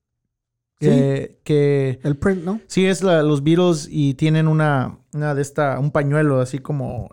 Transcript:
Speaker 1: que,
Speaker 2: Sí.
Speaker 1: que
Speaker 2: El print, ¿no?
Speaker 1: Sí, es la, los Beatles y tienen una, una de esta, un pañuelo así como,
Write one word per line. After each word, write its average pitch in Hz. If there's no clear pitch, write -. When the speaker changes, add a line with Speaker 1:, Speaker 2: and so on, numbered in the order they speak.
Speaker 1:
que, 139
Speaker 2:
Sí. -
Speaker 1:
que 143
Speaker 2:
El 147
print, 190
¿no? 196
Speaker 1:
Sí, 190
es 185
la, 170
los 147
Beatles 170
y 143
tienen 156
una, 151
una 147
de 143
esta, 139
un 143
pañuelo 143
así 127
como, 123